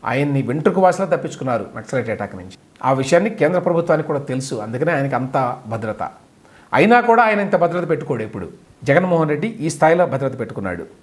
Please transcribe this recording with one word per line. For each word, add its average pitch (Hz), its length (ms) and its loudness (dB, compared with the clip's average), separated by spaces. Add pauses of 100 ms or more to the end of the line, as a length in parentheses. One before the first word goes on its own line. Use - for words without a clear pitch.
ఆయన్ని 139 380 0
వెంట్రుక 156 360 0
వాసిలా 185 280 4 (100)
తప్పించుకున్నారు 131 500 -4 (100)
నక్సలైట్ 117 380 -4
అటాక్ 98 260 -8
నుంచి. 92 160 -18 (280)
ఆ 127 80 2
విషయాన్ని 170 380 2
కేంద్ర 175 360 0
ప్రభుత్వానికి 165 400 0
కూడా 147 120 -4
తెలుసు, 135 360 -6
అందుకనే 117 380 -4
ఆయనకి 139 220 -2
అంత 127 420 -2 (160)
భద్రత. 107 300 -6 (720)
అయినా 240 260 6
కూడా 226 220 4
ఆయన 214 180 2
ఇంత 190 160 0
భద్రత 170 320 0
పెట్టుకోడు 143 340 -2
ఎప్పుడు. 101 260 -8 (360)
జగన్మోహన్ 160 440 2
రెడ్డి 151 200 -2 (120)
ఈ 156 100 -2
స్థాయిలో 165 360 4
భద్రత 135 340 -4
పెట్టుకున్నాడు. 95 460 -6 (160)